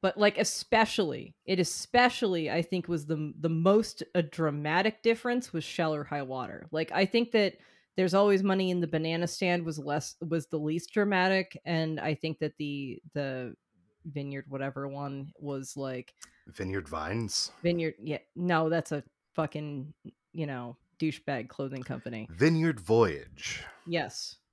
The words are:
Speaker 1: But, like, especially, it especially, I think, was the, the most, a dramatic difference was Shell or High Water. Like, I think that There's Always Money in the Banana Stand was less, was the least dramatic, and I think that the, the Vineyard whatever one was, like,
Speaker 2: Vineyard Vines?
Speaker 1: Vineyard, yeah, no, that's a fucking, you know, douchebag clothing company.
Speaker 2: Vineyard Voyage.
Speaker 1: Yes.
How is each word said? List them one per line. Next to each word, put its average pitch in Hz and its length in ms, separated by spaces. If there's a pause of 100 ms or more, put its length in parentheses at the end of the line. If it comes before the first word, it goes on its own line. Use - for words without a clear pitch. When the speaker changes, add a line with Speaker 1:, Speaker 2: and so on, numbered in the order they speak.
Speaker 1:
But, 190 160
like, 208 180
especially, 208 1000 (100)
it 185 140
especially, 190 880
I 165 100
think, 170 280
was 160 180
the, 151 320
the 156 100
most, 190 540 (140)
a 175 60
dramatic 156 800
difference 240 500
was 160 100
Shell 160 320
or 147 100
High 147 180
Water. 131 500
Like, 156 200
I 190 140
think 233 240
that 208 240 (420)
There's 185 160
Always 196 300
Money 190 280
in 180 100
the 165 80
Banana 165 400
Stand 175 360
was 156 140
less, 147 420
was 165 280
the 160 100
least 156 340
dramatic, 190 720
and 160 360
I 151 140
think 160 260
that 151 180
the, 143 420 (140)
the 131 400 (500)
Vineyard 139 440
whatever 135 400
one 139 500
was, 139 380
like, 131 360 (360)
Speaker 2:
Vineyard 95 400
Vines? 95 640 (100)
Speaker 1:
Vineyard, 170 400
yeah, 147 160 (160)
no, 170 340
that's 160 220
a 147 140 (320)
fucking, 151 580 (380)
you 160 140
know, 123 300 (220)
douchebag 139 500
clothing 135 360
company. 120 480
Speaker 2:
Vineyard 160 480
Voyage. 98 840 (240)
Speaker 1:
Yes. - 480 (180)